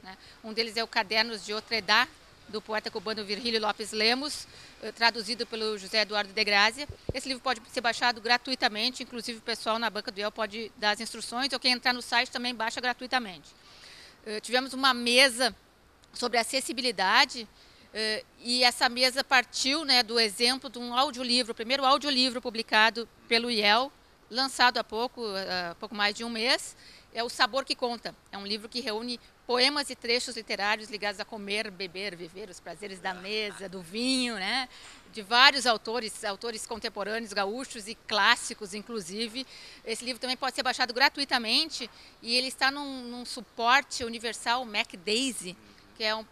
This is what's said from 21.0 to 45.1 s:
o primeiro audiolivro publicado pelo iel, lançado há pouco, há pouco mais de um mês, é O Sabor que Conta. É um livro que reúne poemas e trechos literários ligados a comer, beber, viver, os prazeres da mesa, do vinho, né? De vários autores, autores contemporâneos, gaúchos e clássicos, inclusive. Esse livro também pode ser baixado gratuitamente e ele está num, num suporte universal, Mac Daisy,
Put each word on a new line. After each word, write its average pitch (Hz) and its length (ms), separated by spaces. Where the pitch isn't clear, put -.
o 220 40
primeiro 254 280
audiolivro 254 580
publicado 220 680
pelo 233 240
iel, 220 400
lançado 247 480
há 220 60
pouco, 240 420
há 185 500
pouco 214 200
mais 208 180
de 220 80
um 233 80
mês, 233 460
é 226 100
O 240 60
Sabor 262 340
que 285 100
Conta. 240 400
É - 80
um 202 80
livro 208 220
que 240 140
reúne 226 360
poemas 269 420
e - 60
trechos 240 400
literários 214 540
ligados 208 320
a - 20
comer, 208 480
beber, 185 420
viver, 180 360
os - 100
prazeres 185 400
da 185 140
mesa, 196 560
do 185 120
vinho, 240 540
né? 226 320
De 220 80
vários 240 440
autores, 226 600
autores 214 420
contemporâneos, 214 640
gaúchos 208 560
e 226 80
clássicos, 214 800
inclusive. 214 760
Esse 220 180
livro 233 160
também 254 160
pode 262 220
ser 277 40
baixado 247 320
gratuitamente 269 960
e 233 140
ele 254 120
está 262 220
num, 277 340
num 240 220
suporte 247 760
universal, 233 640
Mac 214 280
Daisy, 202 600